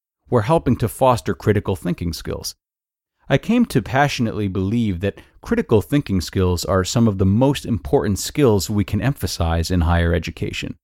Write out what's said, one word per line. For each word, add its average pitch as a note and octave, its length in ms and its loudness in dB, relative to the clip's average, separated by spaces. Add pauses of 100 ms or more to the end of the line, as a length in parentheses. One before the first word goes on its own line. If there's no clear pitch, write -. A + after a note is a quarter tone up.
(280)
were B2 140 2
helping D3 360 0
to A#2 100 -2
foster A#2+ 480 0
critical G2+ 400 0
thinking F#2 360 -4
skills. - 440 -10 (720)
I C3+ 100 2
came A#3 280 2
to - 140 0
passionately A2+ 680 -2
believe G2 520 -2
that G2 200 -4 (200)
critical A3 420 2
thinking G#2+ 380 0
skills F2+ 440 0
are F#2 180 2
some A#2 240 2
of G2 120 0
the G2 80 2
most B2+ 380 2
important G#2+ 540 -2
skills A2 500 2
we G#2 140 0
can G2+ 180 -2
emphasize E2+ 720 -2
in F2+ 120 2
higher E2+ 300 2
education. - 720 -4